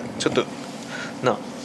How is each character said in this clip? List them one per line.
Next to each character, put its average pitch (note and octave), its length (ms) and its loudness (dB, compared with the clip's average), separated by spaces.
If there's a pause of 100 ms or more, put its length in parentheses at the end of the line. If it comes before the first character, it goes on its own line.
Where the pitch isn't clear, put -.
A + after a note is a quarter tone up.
(180)
ち - 100 4
ょ - 20 6
っ - 20 4
と、 - 120 6 (800)
な、 B2 140 6 (280)